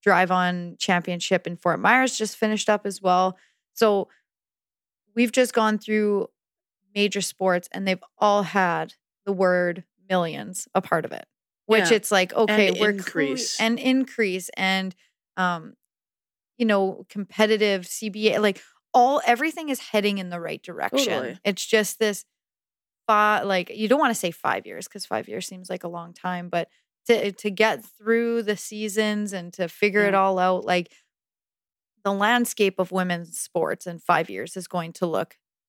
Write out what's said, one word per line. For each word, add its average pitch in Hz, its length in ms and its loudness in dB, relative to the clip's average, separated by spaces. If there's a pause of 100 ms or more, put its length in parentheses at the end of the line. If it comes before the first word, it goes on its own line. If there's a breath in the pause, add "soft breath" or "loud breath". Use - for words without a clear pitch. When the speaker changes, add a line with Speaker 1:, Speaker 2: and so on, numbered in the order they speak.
Speaker 1:
Drive 185 300 4
On 180 480 -2
Championship 175 680 -2
in 175 120 -8
Fort 170 220 -2
Myers 247 380 2
just 214 200 -6
finished 214 320 0
up 208 160 0
as 196 160 -8
well. 185 360 2 (360 soft breath)
So 208 340 2 (1080 soft breath)
we've 233 160 2
just 247 220 2
gone 214 240 2
through 208 520 0 (640)
major 202 260 0
sports, 185 500 -2
and 196 160 -6
they've 190 160 -2 (140)
all 208 260 4
had 170 500 0 (320)
the 202 80 -2
word 180 500 0 (260)
millions 170 640 -4
a 190 80 2
part 165 240 -2
of - 60 -14
it, - 140 -12 (400)
which 208 260 4
Speaker 2:
Yeah. 220 60 8
Speaker 1:
it's - 140 -6
like, 185 220 4
okay, 214 360 4
Speaker 2:
And 180 100 -2
Speaker 1:
we're 208 100 4
Speaker 2:
increase. 156 680 -2
Speaker 1:
cre-, 220 60 0
and 226 160 0
increase 240 800 0
and, 190 380 -2 (420)
um, 175 380 -2 (840)
you 240 80 0
know, 196 440 0
competitive 208 800 0
C - 220 -8
B 214 240 0
A, - 80 0
like, 202 200 2 (300 soft breath)
all, 262 340 4
everything 302 440 0
is 269 100 -4
heading 202 380 -2
in 185 120 -8
the 175 100 -8
right 156 240 -8
direction. 240 500 -2
Speaker 2:
Totally. - 300 -6
Speaker 1:
It's 196 200 -2
just - 360 0
this 208 260 -2 (800)
fi-, 208 380 4
like, 185 260 -2
you 214 180 -4
don't 254 120 4
wanna 247 160 4
say 175 160 -4
five 101 340 -4
years - 220 -12
'cause - 180 -16
five 110 220 -6
years 117 180 -10
seems 185 240 -16
like 180 140 -8
a 180 40 -10
long 170 260 -12
time, 180 360 -8
but 170 200 -6 (360)
to, 220 260 0
to 208 200 -8
get 214 340 0
through 233 580 -2
the 202 140 -4
seasons 214 720 -4
and 175 220 -10
to 180 140 -4
figure 208 380 2
it 196 80 4
Speaker 2:
Yeah. 196 60 6
Speaker 1:
all 190 200 4
out, 185 260 2
like, 180 260 0 (1120 soft breath)
the 202 100 0
landscape 208 680 2
of 180 120 -2
women's 175 480 -4
sports - 460 -4
in 170 140 -10
five 170 300 2
years 101 280 -10
is 180 100 -12
going 170 260 -6
to - 120 -4
look 160 320 -4 (320)